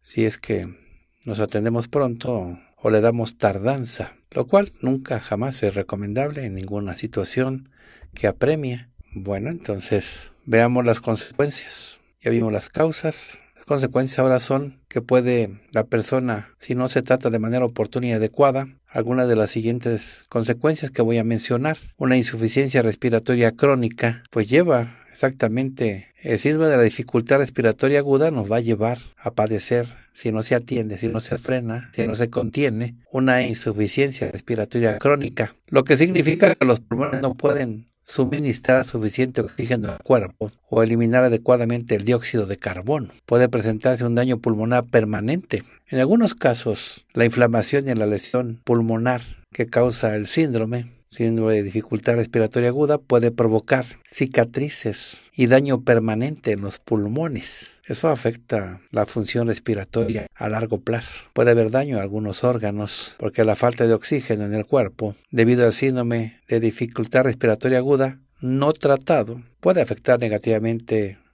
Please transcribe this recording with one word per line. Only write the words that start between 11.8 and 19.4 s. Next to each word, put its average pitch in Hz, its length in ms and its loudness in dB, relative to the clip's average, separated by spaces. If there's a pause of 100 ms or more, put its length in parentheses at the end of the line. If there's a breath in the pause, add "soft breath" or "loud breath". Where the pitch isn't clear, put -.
Ya 117 100 -2
vimos 113 220 0
las - 160 -6
causas. - 680 -4 (180)
Las - 80 -20
consecuencias 131 540 0
ahora 131 200 4
son 135 480 -4
que 123 140 -4
puede 120 580 2 (140)
la 110 100 2
persona, 117 760 -2
si - 160 -6
no 127 120 0
se 127 140 0
trata 127 280 0
de 113 100 0
manera 120 260 0
oportuna 120 420 -4
y 117 60 -2
adecuada, 135 560 2 (180)
algunas 123 400 0
de 117 80 4
las 107 160 2